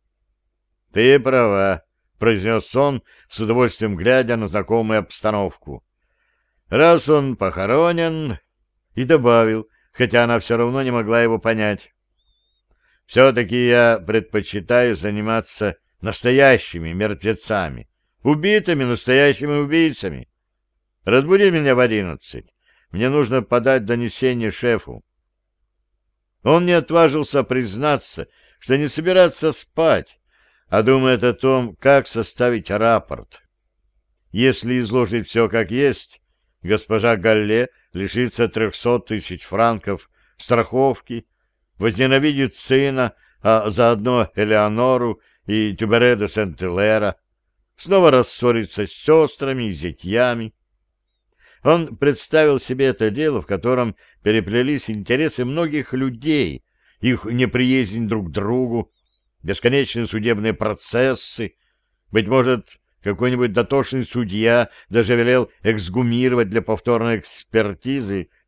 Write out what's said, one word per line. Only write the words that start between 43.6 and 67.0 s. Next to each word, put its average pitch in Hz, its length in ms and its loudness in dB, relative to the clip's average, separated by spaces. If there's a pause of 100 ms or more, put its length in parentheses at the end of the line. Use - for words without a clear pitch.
заодно 117 640 2
Элеонору 107 840 0 (240)
и 107 300 -2
Тюбере 117 400 2
де 104 120 -2
Сент-Илера, 101 880 -2 (600)
снова 175 340 4
рассорится 117 760 0
с - 40 -12
сёстрами 139 760 0
и 104 80 -4
зятьями. 110 800 -4 (1120)
Он 156 320 2
представил 147 640 0
себе 131 280 -2
это 120 220 0
дело, 135 320 -2
в - 40 -10
котором 120 500 -2 (280)
переплелись 113 680 0
интересы 123 560 -2
многих 151 480 -4
людей, 127 720 -4 (360)
их 120 260 -2
неприязнь 120 800 0
друг 101 220 -4
к - 20 -14
другу, 117 600 -4 (540)
бесконечные 120 600 -2
судебные 110 480 -2
процессы, 117 1000 -4 (580)
быть 101 160 0
может, 123 520 0 (240)
какой-нибудь 120 500 -2
дотошный 131 500 -2
судья 113 640 0 (200)
даже 117 260 2
велел 123 360 2 (100)
эксгумировать 117 880 0
для 110 140 -2
повторной 113 560 -2